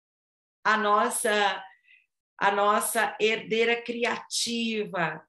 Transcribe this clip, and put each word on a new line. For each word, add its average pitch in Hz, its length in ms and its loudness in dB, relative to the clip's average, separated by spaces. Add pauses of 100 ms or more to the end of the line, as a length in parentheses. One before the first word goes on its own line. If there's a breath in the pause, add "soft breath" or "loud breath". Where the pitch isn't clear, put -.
(640)
a 214 140 4
nossa, 208 840 2 (760 loud breath)
a 202 140 2
nossa 208 680 2
herdeira 220 640 0
criativa 226 1500 -4